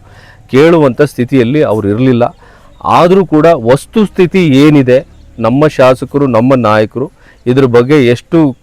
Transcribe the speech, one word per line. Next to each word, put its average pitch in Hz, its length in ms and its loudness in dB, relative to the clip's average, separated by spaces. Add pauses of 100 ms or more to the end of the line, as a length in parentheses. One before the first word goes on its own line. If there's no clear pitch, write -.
(500)
ಕೇಳುವಂಥ 147 520 2
ಸ್ಥಿತಿಯಲ್ಲಿ 131 600 -2
ಅವ್ರು 107 260 -2
ಇರ್ಲಿಲ್ಲ. 120 480 -2 (480)
ಆದ್ರೂ 175 420 2
ಕೂಡ 151 200 0
ವಸ್ತುಸ್ಥಿತಿ 170 1000 -2
ಏನಿದೆ, 139 580 2 (320)
ನಮ್ಮ 123 300 0
ಶಾಸಕರು, 135 580 -2
ನಮ್ಮ 123 280 0
ನಾಯಕರು 110 560 -2 (360)
ಇದ್ರ 127 180 0
ಬಗ್ಗೆ 123 420 2
ಎಷ್ಟು 135 560 -2